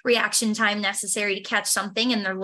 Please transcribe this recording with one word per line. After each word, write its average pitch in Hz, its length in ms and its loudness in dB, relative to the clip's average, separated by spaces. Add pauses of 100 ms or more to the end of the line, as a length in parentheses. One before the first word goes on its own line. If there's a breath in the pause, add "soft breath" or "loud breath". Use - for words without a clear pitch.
reaction 220 500 2
time 208 260 0
necessary 202 540 -2
to 190 180 -6
catch 202 160 0
something 214 460 0
and 208 100 0
they're 190 200 -2